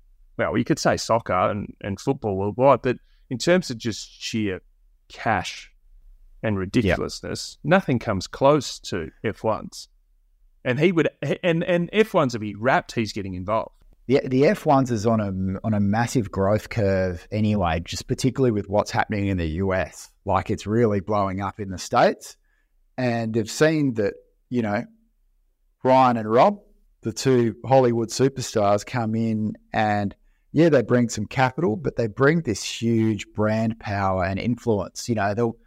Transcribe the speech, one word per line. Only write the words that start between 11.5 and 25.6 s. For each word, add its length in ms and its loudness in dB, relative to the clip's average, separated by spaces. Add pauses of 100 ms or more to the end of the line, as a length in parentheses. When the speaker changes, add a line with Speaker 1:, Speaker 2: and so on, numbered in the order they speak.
Speaker 1:
and 280 -2
F 220 2
ones 180 2
would 80 -6
be 140 -6
wrapped, 380 0
he's 200 -4
getting 220 -8
involved. 400 -4 (320)
Speaker 2:
The, 180 2
the 220 2
F 180 0
ones 260 4
is 160 -2
on 140 2
a, 460 -2
on 80 0
a 60 2
massive 500 0
growth 400 0
curve 600 0
anyway, 540 0
just 220 -10
particularly 460 0
with 160 -2
what's 220 0
happening 380 -2
in 80 0
the 120 -2
U 260 -2
S. 360 -6 (140)
Like, 260 -2
it's 160 -6
really 340 2
blowing 400 -2
up 200 -8
in 100 -8
the 80 -8
States. 580 0 (600)
And 380 -2
they've 160 -2
seen 440 2
that, 200 -2 (340)
you 140 -2
know, 220 0 (960)